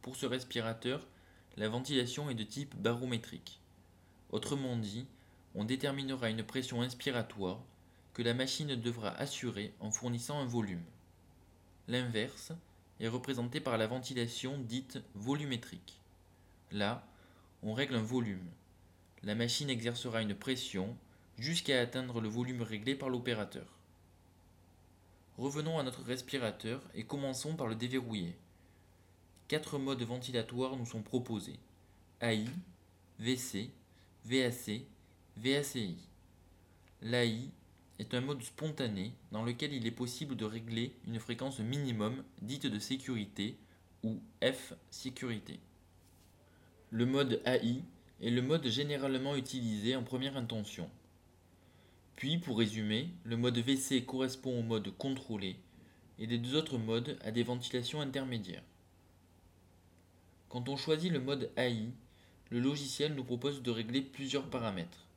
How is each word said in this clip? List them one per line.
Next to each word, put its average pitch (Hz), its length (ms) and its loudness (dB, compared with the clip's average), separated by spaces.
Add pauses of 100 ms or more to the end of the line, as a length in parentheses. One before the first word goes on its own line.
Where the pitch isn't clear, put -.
(120)
Pour - 80 -10
ce 139 60 0
respirateur, 123 800 0 (480)
la 107 140 2
ventilation 131 580 2
est 127 60 -2
de 110 100 -2
type 139 320 -6
barométrique. 120 880 0 (640)
Autrement 131 480 0
dit, 110 300 -2 (480)
on 107 100 0
déterminera 131 640 0
une 110 140 0
pression 131 400 -2
inspiratoire 117 840 0 (480)
que - 80 -6
la 117 140 4
machine 131 420 0
devra 117 360 0
assurer 113 680 -4
en 107 100 -4
fournissant 120 480 -2
un 139 60 0
volume. 104 400 0 (1040)
L'inverse 120 640 0 (480)
est 113 80 0
représenté 120 500 0
par 117 200 2
la 110 80 6
ventilation 123 720 -2
dite 127 400 -4 (160)
volumétrique. 123 840 -2 (760)
Là, 104 360 0 (540)
on 107 100 -2
règle 135 220 2
un 113 80 4
volume. 107 480 0 (720)
La 104 120 0
machine 120 360 2
exercera 117 500 0
une 104 140 0
pression 113 600 -2 (440)
jusqu'à 139 420 4
atteindre 123 400 0
le 110 80 0
volume 123 320 0
réglé 110 340 0
par 135 140 -2
l'opérateur. 123 680 -2 (1600)
Revenons 151 400 0
à 147 40 2
notre 127 200 -4
respirateur 123 800 -2 (120)
et 110 100 -6
commençons 139 520 -2
par 139 100 -2
le 110 100 0
déverrouiller. 113 600 -2 (1120)
Quatre 151 280 0
modes 135 280 0
ventilatoires 123 720 -2
nous 120 100 -4
sont 113 160 -6
proposés. 117 560 -2 (640)
A 117 100 4
I, 110 160 2 (680)
V 123 180 2
C, 120 340 -4 (540)
V 127 220 4
A 120 40 4
C, 120 360 -4 (500)
V 127 220 4
A 143 40 2
C 135 180 -2
I. 87 180 -2 (1040)
L'A 120 240 4
I 117 240 0 (480)
est - 160 -4
un 123 80 2
mode 135 200 -2
spontané 120 720 -2 (180)
dans 107 120 -2
lequel 123 320 -2
il 117 120 0
est 113 40 2
possible 123 460 -4
de 107 100 0
régler 113 500 -2 (100)
une 113 120 -2
fréquence 131 400 -4
minimum 123 640 0 (160)
dite 135 260 -4
de 104 120 2
sécurité 117 800 -2 (440)
ou 110 200 -2 (200)
F - 300 2 (160)
sécurité. 123 720 -6 (1300)
Le 113 160 4
mode 131 400 6
A 123 140 6
I 208 240 4 (400)
est 117 80 2
le 120 100 6
mode 139 280 4
généralement 139 680 2
utilisé 120 600 0
en 127 60 0
première 131 360 -2
intention. 110 500 -4 (1300)
Puis, 151 220 2
pour 135 180 0
résumer, 110 540 2 (140)
le 113 120 0
mode 120 220 4
V 131 180 4
C 131 300 2
correspond 127 540 0
au - 20 2
mode 110 340 0
contrôlé 107 600 -2 (600)
et 117 60 -4
les 117 140 2
deux 120 160 0
autres 151 240 2
modes 117 420 0
à 110 120 -4
des 120 100 4
ventilations 123 580 0
intermédiaires. 131 640 -2 (1900)
Quand 123 200 -4
on 139 80 0
choisit 160 340 4
le 151 80 4
mode 131 380 0
A 127 140 6
I, 113 240 0 (560)
le 120 100 2
logiciel 143 540 2
nous 131 100 -2
propose 123 380 -2
de 120 80 2
régler 117 320 0
plusieurs 135 480 -2
paramètres. 101 560 -2 (100)